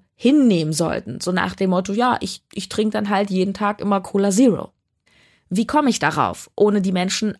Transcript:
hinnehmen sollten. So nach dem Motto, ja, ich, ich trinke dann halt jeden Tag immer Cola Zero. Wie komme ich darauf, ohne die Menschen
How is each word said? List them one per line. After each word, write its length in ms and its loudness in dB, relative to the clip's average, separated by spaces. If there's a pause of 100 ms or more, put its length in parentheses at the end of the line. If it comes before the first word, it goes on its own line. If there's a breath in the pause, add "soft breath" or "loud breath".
(140)
hinnehmen 600 2
sollten. 460 -4
So 120 -4
nach 220 -2
dem 160 0
Motto, 240 -2
ja, 260 0
ich, 220 -10 (100)
ich 160 -10
trinke 240 -2
dann 160 -4
halt 220 0
jeden 240 0
Tag 260 -4
immer 220 0
Cola 280 0
Zero. 420 2 (760 soft breath)
Wie 180 0
komme 220 2
ich 100 0
darauf, 560 -2
ohne 280 2
die 100 0
Menschen 480 -2